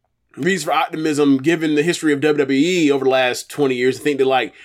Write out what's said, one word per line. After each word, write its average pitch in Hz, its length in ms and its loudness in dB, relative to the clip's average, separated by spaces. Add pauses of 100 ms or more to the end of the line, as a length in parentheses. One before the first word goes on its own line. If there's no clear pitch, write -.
(360)
reason 160 300 -2
for 160 80 -2
optimism 147 640 0
given 156 380 0
the 147 80 0
history 160 280 -2
of 139 80 0
W 151 180 0
W 135 220 0
E 165 320 2
over 135 140 0
the 131 40 2
last 127 400 0
twenty 135 260 -2
years 123 220 0
to 113 60 -16
think 143 140 -2
that, 131 100 2
like, 127 260 0 (120)